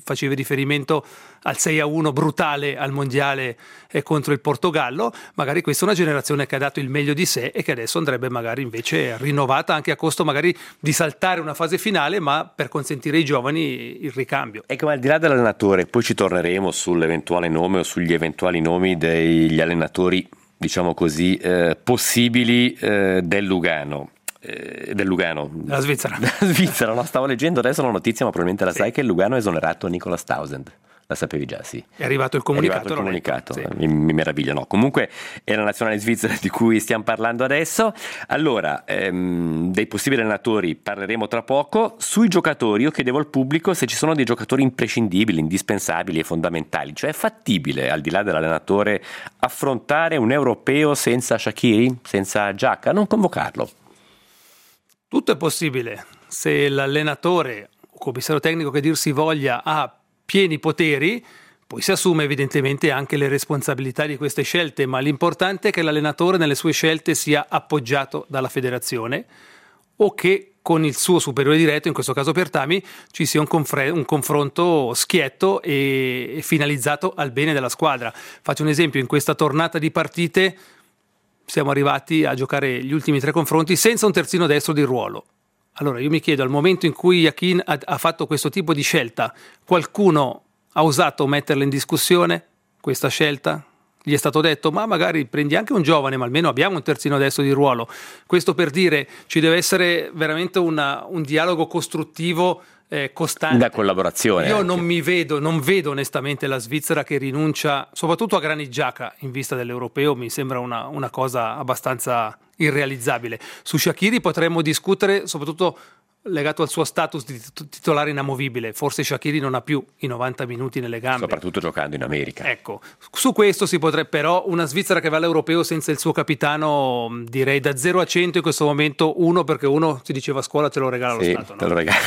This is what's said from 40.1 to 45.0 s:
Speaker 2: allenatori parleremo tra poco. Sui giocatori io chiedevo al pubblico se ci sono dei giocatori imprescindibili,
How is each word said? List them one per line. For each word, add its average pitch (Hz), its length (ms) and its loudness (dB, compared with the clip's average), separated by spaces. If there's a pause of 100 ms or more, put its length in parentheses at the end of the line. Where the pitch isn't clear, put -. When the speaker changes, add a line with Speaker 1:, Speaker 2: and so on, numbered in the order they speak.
Speaker 2:
allenatori 104 540 0
parleremo 104 500 -6
tra 113 160 -4
poco. 147 560 0
Sui - 300 2
giocatori 135 560 2
io 151 80 2
chiedevo 127 260 0
al 147 80 -2
pubblico 147 480 0
se 135 120 -2
ci - 100 -4
sono 156 180 2
dei 139 100 2
giocatori 120 380 0
imprescindibili, 110 800 2